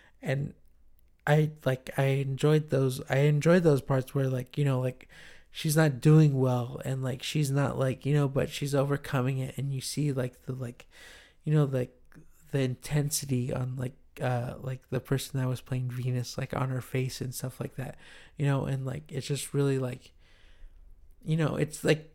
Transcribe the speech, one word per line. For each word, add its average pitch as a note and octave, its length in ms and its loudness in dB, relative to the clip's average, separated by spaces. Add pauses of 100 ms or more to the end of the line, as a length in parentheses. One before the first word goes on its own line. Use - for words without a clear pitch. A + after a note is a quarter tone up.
(200)
And C#3+ 320 -4 (720)
I, D3+ 260 4 (120)
like, C3 340 -2
I C#3 60 2
enjoyed C#3 680 2
those, C3+ 380 2
I C3 120 2
enjoyed D3+ 420 6
those D3 180 6
parts C3 340 -2
where, C3+ 140 0
like, B2+ 300 -4
you C#3+ 60 2
know, C3 160 2
like, B2+ 280 -6 (420)
she's D#3 260 -2
not D3+ 260 4
doing D3+ 360 8
well B2+ 460 0
and, C3 180 -4
like, B2+ 200 -6
she's D3+ 280 -2
not, C3+ 280 0
like, C3 260 -2
you C#3 100 0
know, C#3+ 140 4
but C3+ 220 0
she's C#3+ 240 -4
overcoming C#3 640 0
it, C3+ 180 -6
and C#3 160 -4
you C3 80 -4
see, D3 320 -2
like, B2+ 320 -6
the, C3+ 80 -6
like, B2+ 340 -10 (580)
you D3+ 100 0
know, D3+ 100 6
like, B2+ 300 -2 (560)
the C#3 100 0
intensity C3+ 920 -2
on, B2+ 240 -4
like, B2+ 180 -8 (260)
uh, B2+ 400 -2
like, C3 200 -8 (100)
the C3+ 100 -2
person - 400 -2
that B2+ 80 0
was B2+ 120 -4
playing B2+ 300 -6
Venus, B2 460 -4
like, - 180 -6
on C3 160 -2
her B2+ 120 -4
face C3 400 -4
and B2+ 120 -6
stuff - 260 -8
like C3+ 160 -8
that, C3 200 -10 (400)
you D3 100 -2
know, C#3 200 2
and, C3 180 -4
like, D3 260 -8
it's C#3 160 -6
just - 280 -6
really, C#3 240 2
like, B2+ 340 -6 (1120)
you D#3+ 120 0
know, D#3+ 200 0
it's, - 280 -4
like, D3+ 300 0